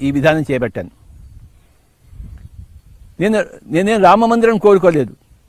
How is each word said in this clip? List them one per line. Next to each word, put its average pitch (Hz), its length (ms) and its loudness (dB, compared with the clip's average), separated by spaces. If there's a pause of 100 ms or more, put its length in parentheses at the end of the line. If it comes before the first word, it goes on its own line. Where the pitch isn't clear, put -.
ఈ 139 100 -4
విధానం 147 400 0
చేపట్టాను. 117 400 -6 (2250)
నేను, 208 240 -2 (220)
నేనేం 196 360 -2
రామ 202 240 4
మందిరం 226 320 0
కోరుకోలేదు, 175 580 2 (320)